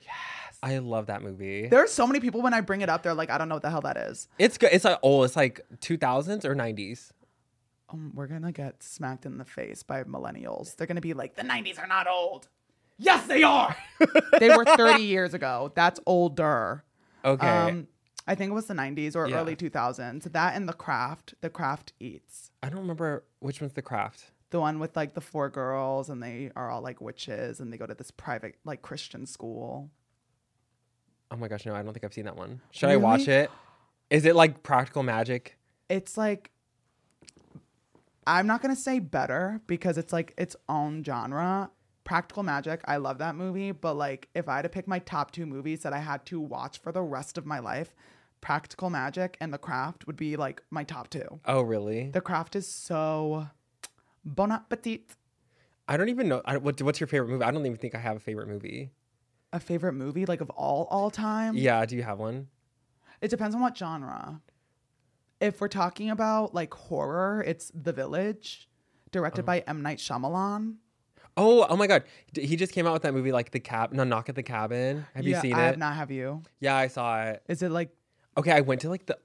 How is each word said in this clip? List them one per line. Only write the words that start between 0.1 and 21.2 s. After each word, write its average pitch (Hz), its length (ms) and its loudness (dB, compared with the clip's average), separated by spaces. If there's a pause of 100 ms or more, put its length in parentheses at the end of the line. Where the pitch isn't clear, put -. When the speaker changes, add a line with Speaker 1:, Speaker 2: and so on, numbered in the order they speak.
Speaker 2:
I 135 180 -2
love 113 260 -2
that 101 160 -6
movie. 98 460 -6
Speaker 1:
There 247 140 8
are 403 60 6
so 262 180 2
many 269 140 2
people 233 220 -2
when 240 120 2
I 226 60 2
bring 196 220 -2
it 185 80 0
up, 170 120 2
they're 170 120 -2
like, 160 160 -4
"I 123 80 0
don't 160 100 -2
know 160 80 -4
what 147 80 -6
the 147 60 0
hell 160 100 0
that 143 160 -4
is." - 320 -8 (100)
Speaker 2:
It's - 200 6
good. 202 160 8
It's, 180 100 8
like, 185 180 6
old. 135 220 8
It's, 127 140 2
like, 135 240 4 (180)
two - 160 -2
thousands 156 480 0
or 139 120 0
nineties. 113 580 -6 (800)
Speaker 1:
Um, 156 220 -12
we're 143 140 -10
gonna 160 240 -6
get 143 320 -10
smacked 131 420 -10
in 131 120 -10
the 131 80 -12
face - 380 -12
by 135 200 -6
millennials. 64 720 -10
They're 165 100 -6
gonna 170 140 -4
be 165 140 -6
like, 135 220 -8
"The 208 80 -10
nineties 226 360 -4
are 185 80 -10
not 190 220 2
old." 175 400 -2 (480)
Yes, 339 280 6
they 285 160 6
are. 285 320 6 (280)
Speaker 2:
<laughs> - 360 8
Speaker 1:
They 226 120 10
were 233 160 12
thirty 233 380 10
years 185 300 2
ago. 135 420 -2
That's 175 300 4
older. 151 760 2 (420)
Speaker 2:
Okay. 135 240 4
Speaker 1:
Um, 170 380 2 (400)
I 196 80 2
think 196 160 -4
it - 20 -4
was 220 140 -4
the 208 60 -6
nineties 147 400 -4
or 160 140 0
Speaker 2:
Yeah. 160 140 -2
Speaker 1:
early 165 120 -4
two 156 160 -6
thousands. 123 540 -4
That 160 320 0
and 185 140 -4
The 170 40 -6
Craft. 135 680 -6